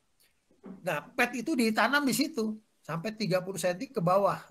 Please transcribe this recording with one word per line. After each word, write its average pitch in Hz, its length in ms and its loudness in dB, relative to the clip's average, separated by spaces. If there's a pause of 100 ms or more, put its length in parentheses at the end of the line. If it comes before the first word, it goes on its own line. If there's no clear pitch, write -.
(840)
Nah, 160 320 -4
pet 240 240 2
itu 320 160 -2
ditanam 233 480 2
di 262 80 2
situ 220 480 -2 (240)
sampai 170 320 -6
tiga 185 240 0
puluh 190 160 -6
senti 180 320 -2
ke 190 160 -4
bawah 180 480 2